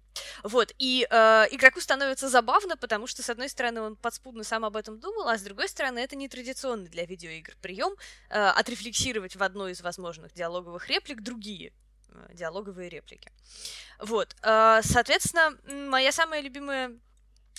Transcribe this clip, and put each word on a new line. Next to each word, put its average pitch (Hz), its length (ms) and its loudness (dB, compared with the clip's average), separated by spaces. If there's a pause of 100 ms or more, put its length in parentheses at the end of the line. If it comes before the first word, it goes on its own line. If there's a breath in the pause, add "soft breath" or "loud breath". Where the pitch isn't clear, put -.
(440 loud breath)
Вот, 214 340 2
и, 254 320 0
э, 220 420 8
игроку 262 300 6
становится 269 480 -2
забавно, 277 480 4
потому 226 300 -6
что, - 160 -10
с - 60 -6
одной 247 200 -6
стороны, 233 320 -4
он 220 160 -8
подспудно 233 460 -8
сам 226 200 -4
об 214 140 -4
этом 214 220 -10
думал, 381 280 -8
а 226 100 0
с 190 40 -12
другой 202 260 -6
стороны, 262 320 -6
это 277 160 -6
нетрадиционный 254 760 -8
для 170 160 -8
видеоигр 170 560 -14
приём, 233 340 -6 (340 loud breath)
э, - 80 -4 (220)
отрефлексировать 214 760 -4
в 190 80 -4
одной 190 280 -4
из 175 100 -14
возможных 175 520 -12
диалоговых 170 540 -10
реплик 294 340 -6
другие, 208 520 -14 (360)
э, - 260 -20
диалоговые 175 540 -12
реплики. - 420 -20 (680 loud breath)
Вот, 208 440 -4
э, 220 400 8
соответственно, 294 760 2 (100)
м, 277 220 -10
моя 262 240 2
самая 320 280 -2
любимая. 269 500 -8 (680)